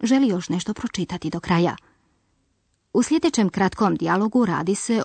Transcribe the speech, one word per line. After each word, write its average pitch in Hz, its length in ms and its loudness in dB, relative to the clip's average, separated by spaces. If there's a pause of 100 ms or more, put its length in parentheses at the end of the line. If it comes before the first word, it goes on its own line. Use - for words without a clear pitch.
želi 262 260 4
još 180 200 -2
nešto 180 260 -4
pročitati - 560 -6
do 170 100 -6
kraja. 170 360 2 (1160)
U 247 100 4
sljedećem 294 460 2
kratkom 185 480 0
dijalogu 202 480 0
radi 170 300 0
se 226 300 -2